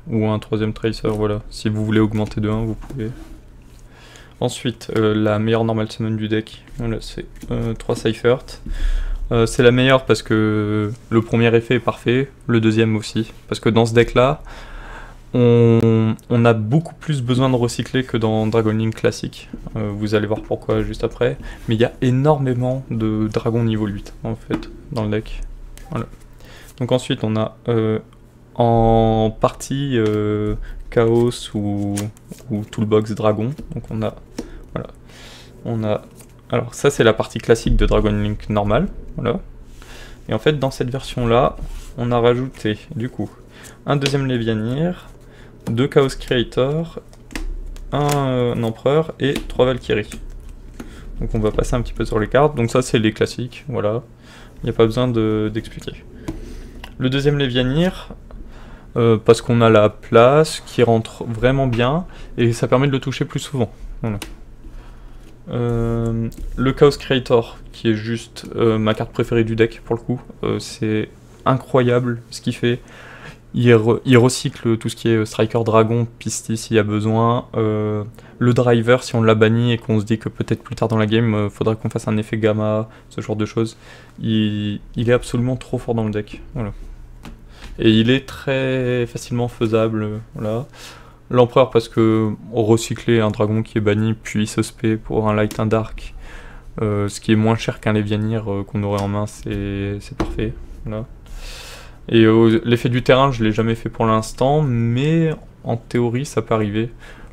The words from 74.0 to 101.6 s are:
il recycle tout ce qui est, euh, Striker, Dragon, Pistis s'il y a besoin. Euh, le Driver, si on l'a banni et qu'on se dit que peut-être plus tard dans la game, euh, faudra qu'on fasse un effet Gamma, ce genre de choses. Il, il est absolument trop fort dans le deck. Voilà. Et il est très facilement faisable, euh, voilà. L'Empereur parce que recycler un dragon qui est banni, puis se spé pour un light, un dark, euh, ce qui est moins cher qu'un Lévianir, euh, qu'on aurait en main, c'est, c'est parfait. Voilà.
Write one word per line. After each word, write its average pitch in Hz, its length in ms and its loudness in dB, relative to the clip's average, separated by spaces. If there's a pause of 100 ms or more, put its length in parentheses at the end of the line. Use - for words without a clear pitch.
il 131 120 6
recycle 120 600 2
tout 113 120 -4
ce - 60 -6
qui - 140 -2
est, 113 80 4
euh, 110 80 2
Striker, 117 400 0
Dragon, 110 420 4 (140)
Pistis - 360 -6
s'il 113 200 0
y - 20 8
a 104 60 6
besoin. 110 640 2 (100)
Euh, 107 480 -2 (340)
le 120 160 4
Driver, 120 480 4
si - 140 -4
on 113 80 2
l'a 110 100 6
banni 113 380 4
et 113 60 0
qu'on 110 200 0
se 104 60 0
dit 110 160 0
que - 80 -6
peut-être - 340 -4
plus - 140 -12
tard 117 100 0
dans 113 100 0
la 107 100 2
game, 113 280 2
euh, 104 160 0
faudra 110 240 0
qu'on 113 160 -6
fasse - 160 -4
un 110 100 0
effet 107 220 -4
Gamma, 107 500 0 (200)
ce - 120 -12
genre 107 140 -4
de 107 100 -2
choses. 113 320 -4 (460)
Il, 104 580 0 (140)
il 117 160 0
est - 20 6
absolument 123 440 0
trop 123 220 -6
fort 120 180 -2
dans 113 80 0
le 107 80 -2
deck. 104 300 -8 (120)
Voilà. 110 180 -6 (1080)
Et 113 100 4
il 110 200 4
est 131 140 2
très 131 840 -2
facilement 120 400 -4
faisable, 110 560 0
euh, 107 140 -6 (180)
voilà. 110 300 -4 (600)
L'Empereur 123 420 4
parce - 180 2
que 110 440 2 (200)
recycler 113 640 2
un 107 120 2
dragon 110 340 0
qui - 140 -4
est - 20 0
banni, 107 340 2
puis 107 320 -4
se - 160 -2
spé 110 340 -2
pour 110 320 -2
un 107 60 2
light, 107 240 0
un 110 80 0
dark, 110 480 -4 (680)
euh, 101 260 0
ce - 120 -10
qui - 120 2
est 107 40 6
moins 110 200 4
cher - 240 -6
qu'un 107 140 0
Lévianir, 107 580 -2
euh, 101 100 -4
qu'on 104 220 -4
aurait 101 180 -2
en 101 60 -2
main, 104 180 -2
c'est, 101 720 -6
c'est - 180 -14
parfait. 113 360 -4 (320)
Voilà. 110 200 -8 (1040)